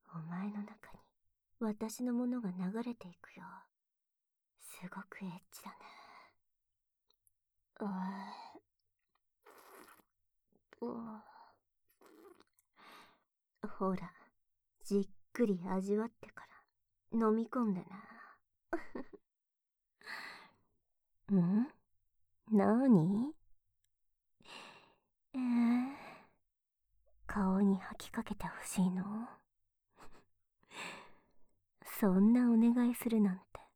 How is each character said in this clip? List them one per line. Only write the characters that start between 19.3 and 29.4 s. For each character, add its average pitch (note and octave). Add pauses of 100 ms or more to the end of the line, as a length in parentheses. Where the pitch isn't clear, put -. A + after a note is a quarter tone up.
<laughs> G3+
ん？ F#3+ (840)
な G#3+
に？ G#3 (2000)
え C4
ー、 B3 (1300)
顔 F#3+
に G3
吐 -
き -
か A3+
け -
て -
ほ -
し -
い F#3
の？ G3+ (720)